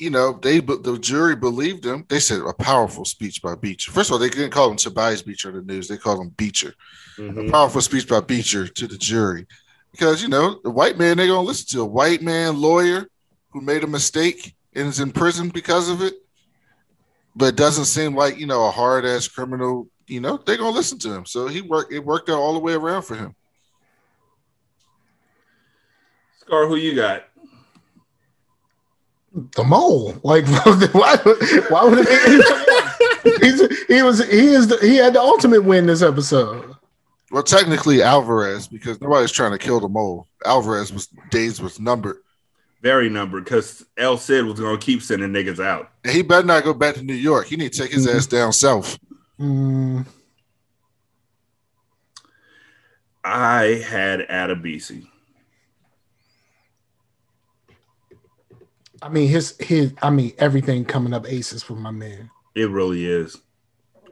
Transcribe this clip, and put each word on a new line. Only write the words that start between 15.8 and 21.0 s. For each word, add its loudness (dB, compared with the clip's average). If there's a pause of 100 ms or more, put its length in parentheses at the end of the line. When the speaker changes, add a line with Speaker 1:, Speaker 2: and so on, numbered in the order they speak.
Speaker 1:
of -6
it, -4 (1200)
but 0
doesn't 2
seem -4
like, 0
you -12
know, 0
a 0
hard-ass -2
criminal. -8 (180)
You -12
know, -6
they're -2
gonna -4
listen -4